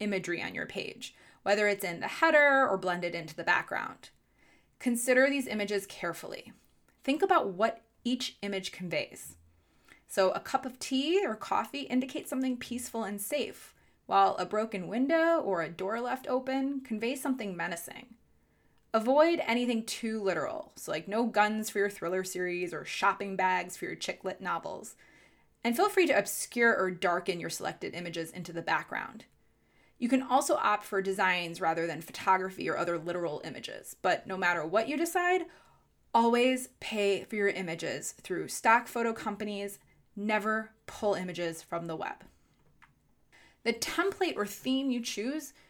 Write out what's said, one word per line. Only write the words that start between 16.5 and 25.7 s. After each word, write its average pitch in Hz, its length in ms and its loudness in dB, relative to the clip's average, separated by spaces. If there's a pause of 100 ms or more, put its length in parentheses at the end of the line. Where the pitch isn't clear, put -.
conveys 233 420 -4
something 247 320 -2
menacing. 170 600 -8 (800)
Avoid 277 540 6
anything 233 380 2
too 220 360 -4
literal, 160 540 -2
so, - 160 -10
like, 160 160 -4
no 220 200 0
guns 214 440 2
for - 80 -2
your 202 120 4
thriller 185 340 -2
series 180 500 -4
or 156 100 -8
shopping 196 520 0
bags 185 400 0
for - 80 -10
your 170 100 -6
chick - 300 -8
lit - 160 -6
novels. - 560 -6 (640)
And 233 140 0